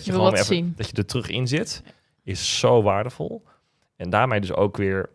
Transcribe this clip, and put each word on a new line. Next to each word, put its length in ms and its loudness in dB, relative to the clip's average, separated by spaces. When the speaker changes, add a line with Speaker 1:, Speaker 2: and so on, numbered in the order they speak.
Speaker 1:
je 60 -4
Speaker 2:
Je 60 0
wil 80 2
Speaker 1:
gewoon 140 6
Speaker 2:
wat 120 2
Speaker 1:
even, 40 2
Speaker 2:
zien. 120 -4
Speaker 1:
dat 120 -8
je 60 -16
er 100 -2
terug 240 -6
in 180 -2
zit, 360 -4
is 360 -4
zo 220 6
waardevol. 640 -2
En 140 -10
daarmee 300 4
dus 140 -2
ook 240 2
weer 380 -2